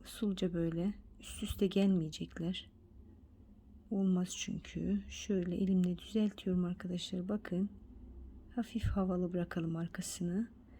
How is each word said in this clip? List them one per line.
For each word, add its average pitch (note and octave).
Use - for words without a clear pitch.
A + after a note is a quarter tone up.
usulca F#3
böyle E3+
üst -
üste G3+
gelmeyecekler. F3+
Olmaz F#3
çünkü. -
Şöyle F3+
elimle F#3
düzeltiyorum G3
arkadaşlar. F3+
Bakın. G3+
Hafif A3+
havalı F3+
bırakalım E3+
arkasını. F3